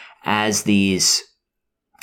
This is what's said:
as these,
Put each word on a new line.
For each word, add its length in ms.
as 400
these, 600